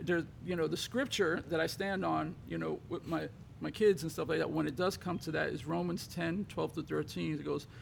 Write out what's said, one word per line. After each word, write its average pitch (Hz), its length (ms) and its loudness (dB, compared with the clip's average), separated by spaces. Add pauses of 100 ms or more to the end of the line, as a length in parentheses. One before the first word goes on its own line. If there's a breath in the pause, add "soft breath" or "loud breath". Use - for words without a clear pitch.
there's, 170 220 2 (200)
you 180 120 -2
know, 160 100 2
the 160 100 0
scripture - 720 2
that 160 120 2
I 165 60 2
stand 196 380 -2
on, 160 300 0 (120)
you 165 100 -4
know, - 220 -2 (100)
with - 180 -4
my, 156 220 0 (320)
my 156 100 -2
kids 196 320 6
and 160 80 -2
stuff - 180 -2
like 160 100 4
that, 156 120 2
when 151 160 2
it 139 80 -2
does 180 220 2
come 180 220 -2
to 165 120 -4
that, 156 180 2
is - 160 -4
Romans 170 420 0
ten, 175 420 -2
twelve 160 240 -2
to 156 100 -2
thirteen. 156 520 -2
It 143 100 -6
goes, 147 200 -2 (160 loud breath)